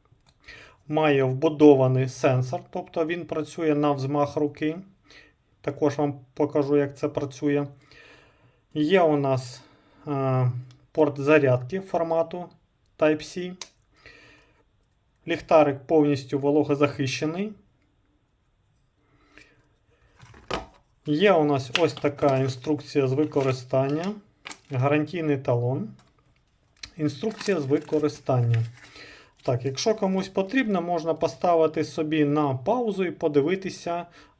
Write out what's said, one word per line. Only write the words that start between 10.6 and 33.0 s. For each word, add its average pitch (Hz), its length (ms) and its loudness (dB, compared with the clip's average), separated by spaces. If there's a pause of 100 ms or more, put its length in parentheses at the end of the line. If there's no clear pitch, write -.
порт 143 280 0
зарядки 135 600 2
формату 165 640 -4 (520)
Type-C. 160 560 -2 (1700)
Ліхтарик 147 520 4
повністю 147 600 0
вологозахищений. 147 1120 -2 (3500)
Є 165 280 4
у 160 100 4
нас 143 360 0
ось 160 140 2
така 143 440 0
інструкція 135 720 -2
з 127 60 0
використання, 139 920 -2 (640)
гарантійний 147 640 0
талон. 131 520 -2 (1080)
Інструкція 190 600 -4
з 143 60 -4
використання. 131 1000 0 (800)
Так, 123 220 -4
якщо 139 300 -2
комусь 190 320 -2
потрібно, 202 540 -2
можна 165 320 -2
поставити 160 720 0
собі 156 420 0
на 143 300 0
паузу 202 500 -2